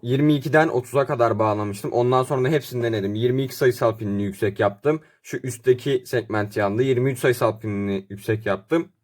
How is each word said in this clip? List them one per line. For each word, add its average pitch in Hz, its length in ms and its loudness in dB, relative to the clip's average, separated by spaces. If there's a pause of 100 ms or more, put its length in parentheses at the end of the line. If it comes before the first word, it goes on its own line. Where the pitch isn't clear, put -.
yirmi 135 320 2
ikiden 151 340 2
otuza 135 380 0
kadar 117 320 2
bağlamıştım. 107 540 -2
Ondan 123 300 2
sonra 127 220 0
da 131 40 2
hepsini 131 340 -2
denedim. 104 320 -2
Yirmi 123 280 0
iki 131 140 -6
sayısal 123 420 2
pinini 101 240 -4
yüksek 101 380 -4
yaptım. 123 400 0 (220)
Şu - 140 -10
üstteki 127 720 0
segment 104 500 -2
yandı. 104 260 0
Yirmi 131 280 2
üç 127 80 -6
sayısal 127 420 0
pinini 101 500 -4
yüksek 107 360 -4
yaptım. 160 420 -2 (160)